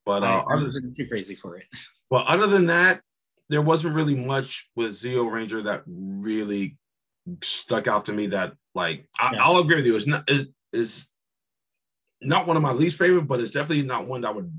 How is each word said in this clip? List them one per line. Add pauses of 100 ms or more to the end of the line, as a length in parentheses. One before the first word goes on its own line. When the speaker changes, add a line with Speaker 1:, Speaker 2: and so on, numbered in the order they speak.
Speaker 1:
but,
uh,
Speaker 2:
I,
I
Speaker 1:
other
Speaker 2:
wasn't
too
crazy
for
it. (460)
Speaker 1:
but
other
than
that, (480)
there
wasn't
really
much
with
Zeo
Ranger
that
really (640)
stuck
out
to
me
that, (220)
like, (100)
I,
Speaker 2:
Yeah.
Speaker 1:
I'll
agree
with
you.
It's
not,
it, (240)
it's (1160)
not
one
of
my
least
favorite,
but
it's
definitely
not
one
that
I
would